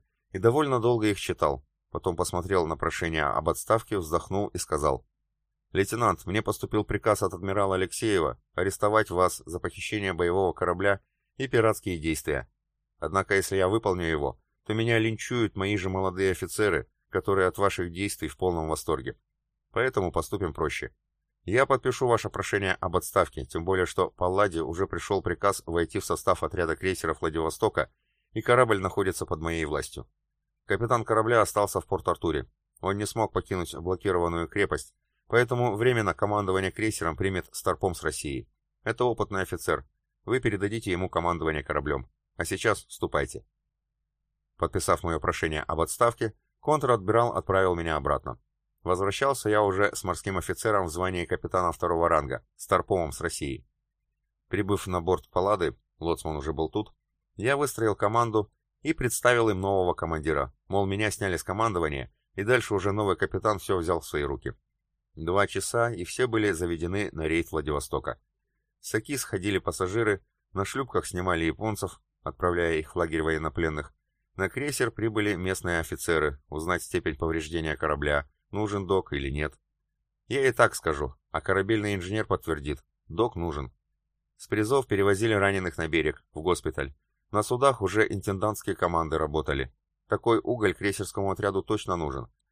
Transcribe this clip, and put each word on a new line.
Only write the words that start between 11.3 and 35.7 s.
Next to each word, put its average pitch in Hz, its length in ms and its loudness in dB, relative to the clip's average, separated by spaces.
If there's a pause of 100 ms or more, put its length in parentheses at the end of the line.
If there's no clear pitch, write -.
и 131 120 -6
пиратские 110 520 0
действия. 76 500 -2 (500)
Однако, 95 360 0
если 98 220 2
я 92 100 4
выполню 95 380 0
его, 71 340 -2 (260)
то 107 80 -4
меня 113 240 2
линчуют 113 600 0
мои 101 180 0
же 95 140 -2
молодые 95 420 0
офицеры, 90 580 0 (200)
которые 95 380 2
от 90 100 -2
ваших 92 340 0
действий 90 380 -4
в - 80 -12
полном 85 320 0
восторге. 71 500 -4 (520)
Поэтому 110 420 0
поступим 87 400 -2
проще. 76 420 -4 (480)
Я 117 220 2
подпишу 131 420 0
ваше 113 220 2
прошение 98 440 -2
об 90 240 -2
отставке, 85 480 0
тем 82 180 -4
более 92 220 2
что - 240 0
Палладе 90 520 0
уже 82 240 -2
пришел 90 360 -2
приказ 92 440 0
войти 82 340 0
в - 60 -6
состав - 380 0
отряда 80 320 0
крейсеров 85 460 -2
Владивостока, 80 680 0 (440)
и 110 80 -4
корабль 120 400 4
находится 92 440 -2
под 85 140 -4
моей 82 240 -2
властью. 73 460 -6 (560)
Капитан 113 400 0
корабля 110 360 4
остался 101 380 2
в - 60 -6
Порт-Артуре. 82 640 -2 (320)
Он 95 160 -2
не 104 80 -4
смог 107 260 -2
покинуть 90 420 -4
блокированную 85 760 0
крепость, 90 440 -2 (340)
поэтому 120 500 2